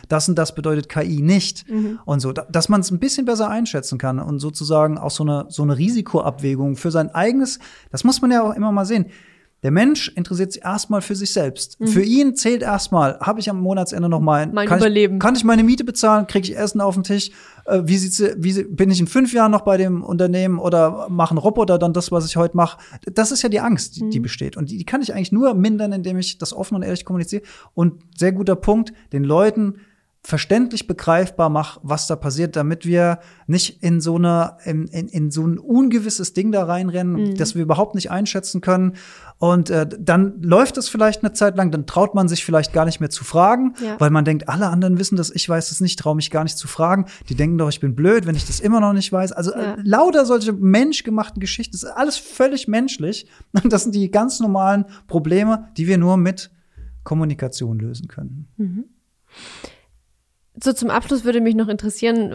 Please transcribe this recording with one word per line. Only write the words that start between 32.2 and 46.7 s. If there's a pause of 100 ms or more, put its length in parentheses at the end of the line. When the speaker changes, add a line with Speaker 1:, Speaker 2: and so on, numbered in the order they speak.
Speaker 1:
damit
wir (260)
nicht
in
so
eine,
in,
in,
in
so
ein
ungewisses
Ding
da
reinrennen, (180)
Speaker 2:
Mhm.
Speaker 1:
das
wir
überhaupt
nicht
einschätzen
können. (440)
Und,
äh, (140)
dann
läuft
es
vielleicht
eine
Zeit
lang,
dann
traut
man
sich
vielleicht
gar
nicht
mehr
zu
fragen,
Speaker 2:
Ja.
Speaker 1:
weil
man
denkt,
alle
anderen
wissen
das,
ich
weiß
es
nicht,
trau
mich
gar
nicht
zu
fragen. (240)